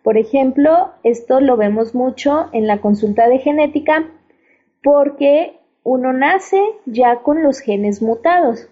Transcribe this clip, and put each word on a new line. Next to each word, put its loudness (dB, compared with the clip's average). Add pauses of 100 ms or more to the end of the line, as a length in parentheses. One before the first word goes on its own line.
Por 0
ejemplo, 0 (140)
esto 0
lo 2
vemos -2
mucho -2
en -4
la -2
consulta 0
de 4
genética -2 (720)
porque 2 (240)
uno -2
nace 0 (260)
ya 2
con 0
los 0
genes -4
mutados 0